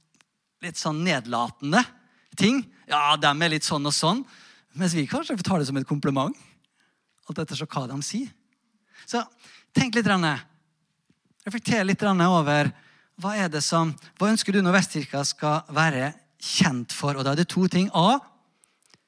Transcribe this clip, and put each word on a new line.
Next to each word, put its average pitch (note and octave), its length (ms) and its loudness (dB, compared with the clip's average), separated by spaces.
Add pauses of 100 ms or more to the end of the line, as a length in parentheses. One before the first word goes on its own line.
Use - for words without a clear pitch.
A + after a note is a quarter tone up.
(640)
litt E3+ 160 -10
sånn D#3 240 -2
nedlatende C3+ 800 0 (560)
ting. A#3+ 240 4 (260)
Ja, D3 320 2
dem D3+ 240 2
er E3 80 2
litt D3+ 140 -2
sånn D3 200 -2
og D3 80 -2
sånn. G3+ 280 0 (560)
Mens F3 180 0
vi C#3+ 140 0
kanskje D#4 340 -4
tar F#3 160 0
det C#3 80 -2
som C3+ 80 -4
et C3+ 120 -4
kompliment. C#3+ 480 0 (920)
Alt E3 140 -6
etter D3+ 160 -8
så D#3 100 -8
hva C#3 220 -6
de C3+ 160 -8
sier. A#3 240 -6 (760)
Så A#3+ 160 -4 (560)
tenk B3 220 2
litt, G#3+ 100 2
Ranne. F3 240 2 (1120)
Reflekter A3 400 -2
litt, F#3+ 200 0
Ranne, F#3 280 4
over D3 380 2 (500)
hva G3 160 -4
er F#3+ 160 -2
det D3+ 120 -4
som, E3 280 0 (240)
hva G3+ 160 2
ønsker G#3+ 220 0
du G3+ 100 4
når F3+ 140 4
Vestkirka C#3+ 500 -2
skal D3+ 380 -2 (100)
være D3 380 0 (260)
kjent B2+ 560 0
for? C#3+ 220 -2
Og C3+ 80 -2
da C#3 80 0
er E3 80 2
det F3 100 -6
to F#3 160 2
ting. F#3+ 240 0
A, G3 240 4 (920)